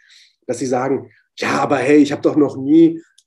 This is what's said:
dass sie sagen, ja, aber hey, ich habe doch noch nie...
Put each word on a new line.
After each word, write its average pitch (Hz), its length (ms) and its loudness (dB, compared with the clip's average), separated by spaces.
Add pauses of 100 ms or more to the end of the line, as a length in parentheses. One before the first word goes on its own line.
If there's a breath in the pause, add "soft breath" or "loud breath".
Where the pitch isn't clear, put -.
(460 soft breath)
dass 123 120 -8
sie 143 80 -6
sagen, 127 440 -4 (280 loud breath)
ja, 135 220 -4
aber - 180 -2
hey, 139 200 2
ich 143 140 2
habe - 100 -8
doch 139 140 0
noch 139 200 0
nie... 160 440 2 (260 loud breath)